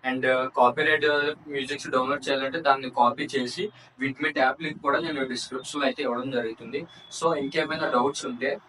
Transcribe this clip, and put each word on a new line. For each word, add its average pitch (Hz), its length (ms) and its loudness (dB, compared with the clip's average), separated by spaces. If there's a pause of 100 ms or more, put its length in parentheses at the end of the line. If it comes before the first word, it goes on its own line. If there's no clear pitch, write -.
And 127 140 -2 (360)
కాపీరైట్ 151 480 4 (460)
మ్యూజిక్స్ 139 420 -4
డౌన్లోడ్ 131 320 2
చేయాలంటే 135 420 -2
దాన్ని 135 200 2 (100)
కాపీ 147 260 4 (100)
చేసి 127 300 -2 (380)
Vidme 147 280 -2 (120)
యాప్ 131 220 0
లింక్ 151 220 -8
కూడా 147 200 2
నేను 139 260 -2
డిస్క్రిప్షన్‌లో 131 560 -4
అయితే 127 180 -4
ఇవ్వడం 123 300 -4
జరుగుతుంది. 117 440 -6 (380)
So 160 60 -2 (180)
ఇంకేమైనా 151 540 -2
డౌట్స్ 135 340 0
ఉంటే 120 200 -2 (180)